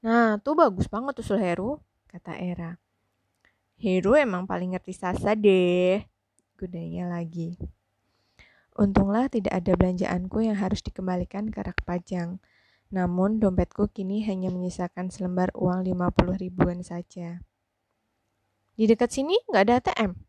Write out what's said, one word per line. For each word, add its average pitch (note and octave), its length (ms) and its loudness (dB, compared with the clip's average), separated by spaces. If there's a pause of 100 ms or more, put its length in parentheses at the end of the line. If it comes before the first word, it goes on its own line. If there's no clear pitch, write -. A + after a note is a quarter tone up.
"Nah, A3+ 400 4
tuh D4+ 160 -2
bagus A#3 320 4
banget B3 320 -6
usul G#3 160 -2
Heru," F#3+ 400 -2 (320)
kata F3 240 -16
Era. F3 480 -8 (960)
"Heru F#3 400 4
emang F#3+ 320 2
paling F3+ 240 -4
ngerti F#3 240 -8
Sasa F#3+ 400 -2
deh," F#3 640 4 (560)
gudanya F3 480 -8
lagi. E3+ 560 -6 (1200)
Untunglah G3 480 4
tidak F#3+ 320 0
ada F3+ 160 2
belanjaanku F#3 640 0
yang A3 160 2
harus G3 240 -2
dikembalikan F#3 720 -6
ke G#3+ 80 -8
rak G3 240 -8
pajang. F3 560 -6 (480)
Namun, F#3+ 560 0
dompetku F#3 480 0
kini G3+ 320 -4
hanya F#3 240 -2
menyisakan F3+ 640 -6
selembar F#3 400 -2
uang F#3 320 0
lima F3+ 240 0
puluh F3+ 320 2
ribuan F3+ 400 0
saja. F3 640 -10 (1300)
"Di A3 160 2
dekat A#3 240 4
sini D4+ 240 0 (160)
nggak G3+ 160 6
ada A#3+ 80 6
A B3 80 2
T - 40 -2 (120)
M?" F#3+ 160 -2 (120)